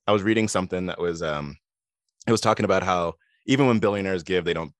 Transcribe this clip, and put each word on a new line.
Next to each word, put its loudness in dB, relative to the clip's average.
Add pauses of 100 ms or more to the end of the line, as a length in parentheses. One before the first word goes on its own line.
I 2
was 2
reading 2
something -2
that -8
was, -4
um, -6 (720)
it 4
was 4
talking 2
about 2
how 0 (300)
even 2
when 4
billionaires -2
give, -2
they 0
don't -6